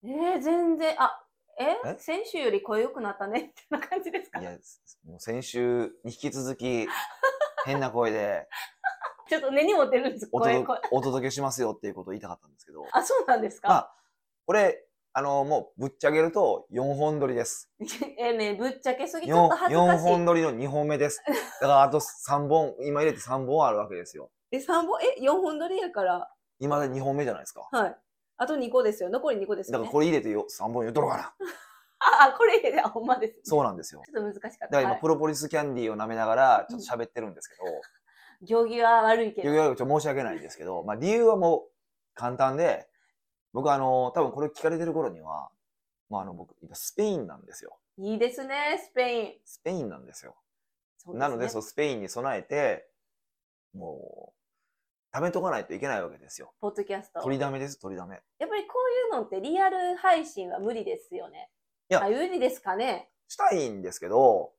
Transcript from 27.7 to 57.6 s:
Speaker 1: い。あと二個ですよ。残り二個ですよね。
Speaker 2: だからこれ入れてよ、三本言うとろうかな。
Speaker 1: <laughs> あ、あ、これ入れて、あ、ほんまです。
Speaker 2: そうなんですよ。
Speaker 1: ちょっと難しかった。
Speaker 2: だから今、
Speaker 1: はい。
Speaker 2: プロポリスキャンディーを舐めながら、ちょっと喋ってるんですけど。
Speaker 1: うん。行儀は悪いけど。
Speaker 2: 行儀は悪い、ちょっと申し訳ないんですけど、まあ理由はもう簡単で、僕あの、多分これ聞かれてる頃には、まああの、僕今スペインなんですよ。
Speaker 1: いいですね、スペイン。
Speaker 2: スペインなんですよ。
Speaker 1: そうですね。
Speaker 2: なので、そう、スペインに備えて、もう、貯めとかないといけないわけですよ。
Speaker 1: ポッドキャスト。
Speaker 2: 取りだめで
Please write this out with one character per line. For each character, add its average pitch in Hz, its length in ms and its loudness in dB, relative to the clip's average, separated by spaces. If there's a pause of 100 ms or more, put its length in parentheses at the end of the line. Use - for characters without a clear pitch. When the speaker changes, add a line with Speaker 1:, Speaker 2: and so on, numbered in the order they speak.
Speaker 1:
い。 - 100 -6 (400)
あ 247 100 -2
と 311 80 -2
二 247 140 -4
個 254 120 4
で 214 120 2
す 202 100 -6
よ。 180 60 -4
残 262 220 -2
り 220 60 -2
二 196 80 -4
個 208 120 -2
で 196 80 -8
す - 80 -6
よ 131 40 -2
ね。 - 20 0
Speaker 2:
だ - 0 -
か 110 80 -4
ら 117 40 -10
こ 143 80 4
れ 151 60 6
入 170 80 2
れ 139 80 2
て 110 80 -6
よ、 104 180 -2
三 107 240 -8
本 120 120 -2
言 113 80 -4
う - 20 -10
と 147 80 2
ろ - 60 2
う - 40 -2
か - 60 -2
な。 - 180 -10
Speaker 1:
<laughs> - 640 -18
あ、 277 300 8
あ、 262 40 -2
こ 466 120 4
れ 453 140 6
入 - 40 0
れ 254 80 2
て、 294 80 2
あ、 214 80 0
ほ 220 140 -4
ん 233 40 -8
ま 254 140 4
で 220 80 -2
す。 - 160 -12
Speaker 2:
そ 151 160 4
う 139 60 4
な 104 80 -2
ん - 20 -8
で 80 80 -12
す - 100 -14
よ。 73 120 -20
Speaker 1:
ち 294 120 -10
ょ 214 120 -4
っ - 40 -6
と - 0 -
難 - 20 -
し 202 40 -14
か 214 80 -12
っ - 40 -10
た。 - 160 -12
Speaker 2:
だ - 20 -14
か 143 80 2
ら 135 60 6
今、 190 80 2
Speaker 1:
は - 60 0
い。 - 40 -8
Speaker 2:
プ 160 80 2
ロ 160 80 6
ポ 156 100 0
リ 151 80 0
ス 143 140 -6
キ 160 80 -2
ャ 147 60 0
ン 139 120 -4
デ 123 60 -2
ィ 117 40 -2
ー 110 60 -2
を 107 60 -6
舐 107 100 -4
め 113 80 -6
な 113 120 0
が 110 80 4
ら、 123 340 6
ち 120 60 -12
ょ - 20 -12
っ - 20 -12
と - 60 -14
喋 117 220 -6
っ - 0 -
て - 120 -10
る 110 100 -8
ん 87 40 -14
で 76 80 -18
す - 80 -18
け - 80 -20
ど。 92 80 -14
Speaker 1:
う - 20 -8 (800)
ん。 - 0 -
行 226 200 2
儀 233 160 -2
は 226 200 8
悪 226 240 6
い 208 80 -4
け - 80 -6
ど。 143 80 0
Speaker 2:
行 - 20 2
儀 156 80 6
は 156 60 6
悪 135 80 4
い、 - 20 0
ち 127 80 -4
ょ - 20 0
っ 131 40 -4
と 147 100 4
申 - 20 0
し 143 60 -6
訳 135 160 -2
な 107 80 -4
い 82 60 -8
ん - 40 -10
で 76 80 -16
す - 80 -18
け 78 60 -14
ど、 87 200 -6
ま 104 100 -4
あ - 20 -2
理 156 160 -2
由 233 140 4
は 220 100 8
も 170 320 2
う - 40 -20 (420)
簡 123 240 -6
単 131 180 2
で、 156 320 0 (640)
僕 135 180 -2
あ 139 80 4
の、 131 360 0
多 170 80 2
分 131 100 2
こ 135 80 -10
れ 151 80 -2
聞 - 140 -10
か 160 80 2
れ 165 80 -2
て 170 80 -2
る 165 80 -2
頃 147 160 -2
に 85 100 -12
は、 78 320 -12 (580)
ま 104 100 -6
あ - 20 -6
あ 95 40 -10
の、 92 80 -14
僕 87 280 -18
今 80 120 -20
ス - 200 -12
ペ 208 100 0
イ 202 140 0
ン 110 100 -6
な 73 80 -14
ん - 100 -20
で - 80 -20
す - 120 -18
よ。 - 120 -20 (200)
Speaker 1:
い 202 180 -4
い - 20 -6
で 240 140 0
す 262 140 -10
ね、 294 360 -4
ス - 120 -20
ペ 247 200 0
イ 226 100 -2
ン。 - 200 -12
Speaker 2:
ス - 160 -20
ペ 165 120 -6
イ 180 100 -4
ン 113 80 -6
な 76 80 -14
ん 65 80 -20
で - 80 -20
す - 120 -20
よ。 62 120 -20 (600)
Speaker 1:
そ 175 120 -20
う - 40 -10
で 117 40 -8
す - 0 -
ね。 - 0 -
Speaker 2:
な 135 160 -2
の - 20 -6
で、 120 120 -4
そ 113 100 -6
う、 - 20 -8
ス - 120 -16
ペ 151 180 0
イ 123 40 -4
ン 107 60 -8
に 95 60 -10
備 123 320 -4
え - 40 -12
て、 143 460 -2 (840)
も - 580 -16
う、 - 40 -20 (800)
貯 170 60 -4
め 175 100 -2
と 180 100 -4
か 185 80 -2
な 127 100 -2
い 92 60 -8
と - 80 -12
い 95 60 -10
け 139 80 -6
な 127 80 -4
い 95 80 -4
わ 82 80 -10
け 78 60 -20
で 67 120 -20
す - 120 -18
よ。 - 180 -20
Speaker 1:
ポ 208 80 -6
ッ 202 80 -6
ド 202 80 -6
キ 202 100 -8
ャ 196 80 -8
ス - 120 -20
ト。 165 80 -10
Speaker 2:
取 135 160 -4
り - 20 -6
だ 139 100 -2
め 135 80 -6
で 139 120 -8